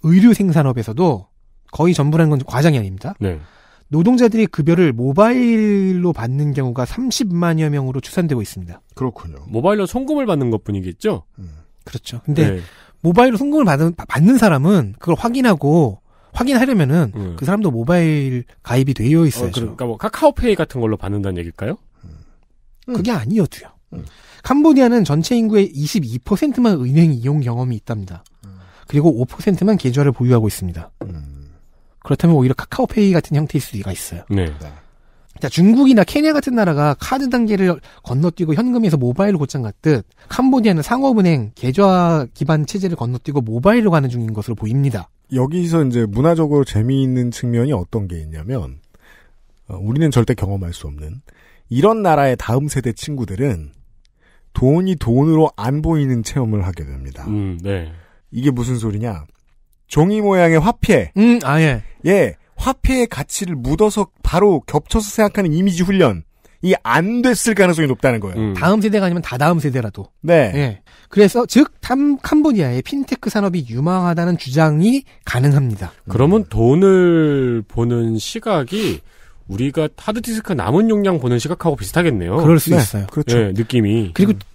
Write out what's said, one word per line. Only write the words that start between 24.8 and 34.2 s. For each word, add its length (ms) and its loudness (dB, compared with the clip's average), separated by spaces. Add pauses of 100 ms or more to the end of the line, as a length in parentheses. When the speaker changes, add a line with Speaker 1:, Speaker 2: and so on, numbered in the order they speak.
Speaker 1:
전체 320 0
인구의 380 2
이십이 520 -4
퍼센트만 560 0
은행 320 4
이용 260 -2
경험이 380 -4
있답니다. 460 -10 (220)
Speaker 3:
음. 120 -20 (300)
Speaker 1:
그리고 220 2
오 160 0
퍼센트만 520 0
계좌를 340 0
보유하고 360 2
있습니다. 440 -8 (120)
Speaker 3:
음. 480 -16 (520)
Speaker 1:
그렇다면 320 2
오히려 180 2
카카오페이 600 -2
같은 240 0
형태일 240 -2
수가 300 -10
있어요. 380 -12